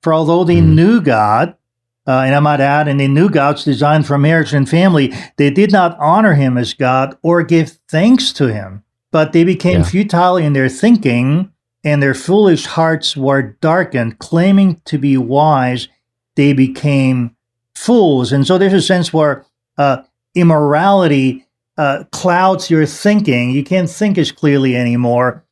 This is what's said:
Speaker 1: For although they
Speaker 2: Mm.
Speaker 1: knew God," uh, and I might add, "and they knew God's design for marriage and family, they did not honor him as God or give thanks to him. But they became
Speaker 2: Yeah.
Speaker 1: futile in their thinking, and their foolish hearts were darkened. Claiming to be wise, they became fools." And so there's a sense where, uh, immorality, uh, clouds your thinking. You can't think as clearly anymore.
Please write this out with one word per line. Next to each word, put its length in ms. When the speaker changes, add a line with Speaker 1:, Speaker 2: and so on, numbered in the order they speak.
Speaker 1:
For 100
although 320
they 160
Speaker 2:
Mm. 140
Speaker 1:
knew 260
God," 540
uh, 200
and 80
I 60
might 200
add, 280
"and 100
they 100
knew 200
God's 340
design 400
for 160
marriage 340
and 160
family, 440
they 140
did 200
not 300
honor 340
him 240
as 160
God 480
or 220
give 340
thanks 440
to 200
him. 300
But 200
they 120
became 360
Speaker 2:
Yeah. 60
Speaker 1:
futile 500
in 180
their 140
thinking, 840
and 180
their 120
foolish 520
hearts 500
were 440
darkened. 580
Claiming 680
to 120
be 180
wise, 720
they 180
became 800
fools." 580
And 140
so 120
there's 140
a 100
sense 300
where, 320
uh, 200
immorality, 1120
uh, 360
clouds 580
your 160
thinking. 640
You 140
can't 260
think 260
as 140
clearly 460
anymore. 760